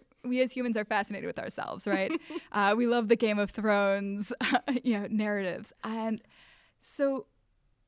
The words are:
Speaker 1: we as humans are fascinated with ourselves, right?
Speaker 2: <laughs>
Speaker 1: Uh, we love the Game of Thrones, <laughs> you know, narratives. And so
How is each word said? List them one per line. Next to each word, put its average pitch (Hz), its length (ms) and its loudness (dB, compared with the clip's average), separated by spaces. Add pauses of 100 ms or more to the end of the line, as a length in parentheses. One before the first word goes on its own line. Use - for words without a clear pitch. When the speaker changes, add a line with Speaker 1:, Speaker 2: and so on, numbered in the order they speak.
(260)
Speaker 1:
we 254 160 2
as 254 100 2
humans 247 260 -2
are 214 80 -2
fascinated 202 420 -2
with 180 120 -6
ourselves, - 480 -6
right? 196 280 0
Speaker 2:
<laughs> 339 60 -4 (320)
Speaker 1:
Uh, 208 240 4
we 240 80 2
love 233 220 2
the 226 80 6
Game 214 240 2
of 202 100 0
Thrones, 202 840 0 (260)
<laughs> 247 260 -2
you 220 160 2
know, 202 100 -4
narratives. 208 640 -2 (100)
And 220 380 -4 (580)
so 277 460 -2 (640)